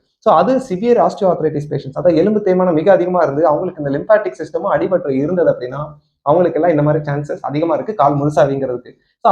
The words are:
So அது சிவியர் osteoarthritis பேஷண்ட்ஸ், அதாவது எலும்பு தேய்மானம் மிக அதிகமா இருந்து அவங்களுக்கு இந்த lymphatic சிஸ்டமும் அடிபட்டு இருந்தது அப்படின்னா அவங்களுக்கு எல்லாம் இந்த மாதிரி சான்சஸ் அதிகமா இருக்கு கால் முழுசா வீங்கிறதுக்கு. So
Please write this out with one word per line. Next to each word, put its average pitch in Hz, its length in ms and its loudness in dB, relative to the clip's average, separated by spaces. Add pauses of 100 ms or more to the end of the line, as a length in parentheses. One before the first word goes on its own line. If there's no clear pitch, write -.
(260)
So 220 40 4 (100)
அது 196 140 2 (140)
சிவியர் 214 400 2
osteoarthritis 156 640 -2
பேஷண்ட்ஸ், 139 280 -8
அதாவது 160 220 2
எலும்பு 208 260 2
தேய்மானம் 180 340 2
மிக 196 160 4
அதிகமா 180 280 0
இருந்து 143 260 0
அவங்களுக்கு 156 320 -4
இந்த 139 140 -4
lymphatic 208 440 0
சிஸ்டமும் 170 340 -4
அடிபட்டு 151 480 -2
இருந்தது 170 300 0
அப்படின்னா 127 300 -8 (420)
அவங்களுக்கு 165 340 2
எல்லாம் 165 160 2
இந்த 147 120 2
மாதிரி 151 140 0 (100)
சான்சஸ் 147 400 -6
அதிகமா 156 260 -2
இருக்கு 135 240 -6
கால் 143 200 2
முழுசா 147 280 2
வீங்கிறதுக்கு. 131 420 -6 (340)
So 233 60 4